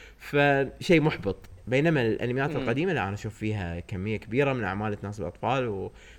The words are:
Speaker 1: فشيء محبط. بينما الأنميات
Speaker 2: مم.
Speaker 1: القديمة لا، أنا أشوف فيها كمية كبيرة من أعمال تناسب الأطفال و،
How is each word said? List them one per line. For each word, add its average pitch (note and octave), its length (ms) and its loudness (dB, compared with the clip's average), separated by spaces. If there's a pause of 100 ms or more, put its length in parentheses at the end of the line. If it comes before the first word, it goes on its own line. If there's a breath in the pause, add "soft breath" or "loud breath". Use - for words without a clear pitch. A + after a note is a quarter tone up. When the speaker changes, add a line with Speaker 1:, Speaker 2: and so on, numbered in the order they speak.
(180 loud breath)
Speaker 1:
فشيء C#3+ 840 4
محبط. C#3+ 360 0 (300)
بينما C#3 360 4
الأنميات B2 480 0
Speaker 2:
مم. D3 60 -4
Speaker 1:
القديمة C3+ 360 0
لا، A#2+ 120 0
أنا G2 100 -2
أشوف G#2 200 -8
فيها G2 460 -4
كمية G2+ 360 -6
كبيرة C3+ 360 0
من B2 120 -4
أعمال G#2 360 -4
تناسب G2 220 -8
الأطفال A#2 460 -2
و، F#2+ 240 -6 (260 loud breath)